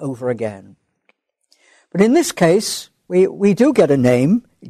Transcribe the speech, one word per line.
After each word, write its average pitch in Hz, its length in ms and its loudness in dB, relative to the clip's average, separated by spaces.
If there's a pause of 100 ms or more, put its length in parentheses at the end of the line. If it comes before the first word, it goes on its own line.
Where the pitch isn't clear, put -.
over 127 300 -8
again. 104 440 -10 (1160)
But 170 80 -4
in 226 120 4
this 330 180 0
case, - 600 -2 (180)
we, 185 180 2
we 202 260 0
do 247 200 2
get 180 180 2
a 143 60 2
name 131 500 0 (240)